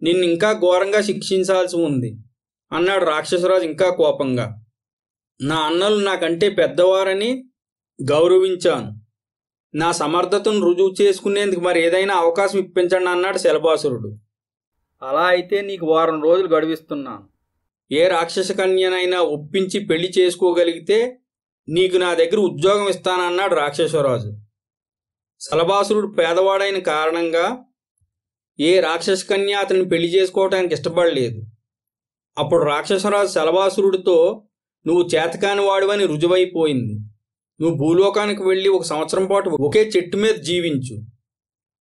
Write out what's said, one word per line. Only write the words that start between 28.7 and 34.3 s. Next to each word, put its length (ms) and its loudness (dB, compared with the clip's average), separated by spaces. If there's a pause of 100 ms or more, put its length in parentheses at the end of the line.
రాక్షస 440 -2
కన్య 280 -2
అతన్ని 360 0
పెళ్లి 260 0
చేసుకోవటానికి 600 0
ఇష్టపడలేదు. 680 -2 (960)
అప్పుడు 260 2
రాక్షసరాజు 680 0
శలభాసురుడితో, 1120 2 (420)